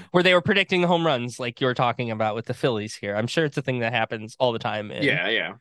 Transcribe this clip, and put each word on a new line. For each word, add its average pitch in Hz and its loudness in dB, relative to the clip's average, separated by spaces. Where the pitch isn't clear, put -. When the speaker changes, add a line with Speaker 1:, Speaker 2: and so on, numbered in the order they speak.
Speaker 1:
where 180 4
they 185 6
were 175 6
predicting 190 2
the 175 4
home 170 2
runs 123 0
like 123 -6
you're 127 2
talking 120 0
about 107 -2
with 113 -6
the 123 -4
Phillies 110 -2
here. 101 -6
I'm 113 0
sure - 0
it's 147 -4
a 143 -2
thing 127 -4
that 113 -2
happens 113 -4
all 123 4
the 113 -4
time 107 -6
in, 67 -6
Speaker 2:
Yeah, 98 0
yeah. 98 -2